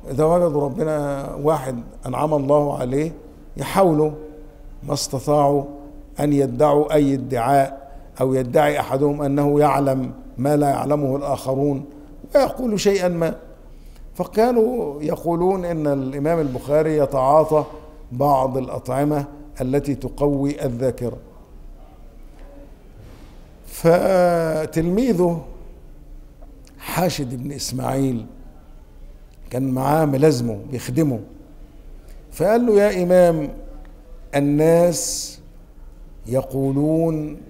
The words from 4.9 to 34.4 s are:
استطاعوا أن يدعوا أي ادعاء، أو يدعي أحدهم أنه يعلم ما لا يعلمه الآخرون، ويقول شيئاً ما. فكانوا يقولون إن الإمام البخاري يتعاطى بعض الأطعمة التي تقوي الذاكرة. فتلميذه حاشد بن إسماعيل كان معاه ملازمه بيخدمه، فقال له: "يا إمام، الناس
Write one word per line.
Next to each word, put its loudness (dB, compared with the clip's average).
استطاعوا 0
أن 2
يدعوا 2
أي 4
ادعاء، 0
أو 2
يدعي 2
أحدهم 0
أنه 2
يعلم 2
ما 2
لا 4
يعلمه 0
الآخرون، -2
ويقول 2
شيئاً 2
ما. -2
فكانوا 0
يقولون 0
إن -2
الإمام 0
البخاري 0
يتعاطى 4
بعض 2
الأطعمة -2
التي 0
تقوي -2
الذاكرة. -4
فتلميذه 2
حاشد -4
بن -8
إسماعيل -2
كان -2
معاه 2
ملازمه 2
بيخدمه، -2
فقال 2
له: 4
"يا 4
إمام، 4
الناس 2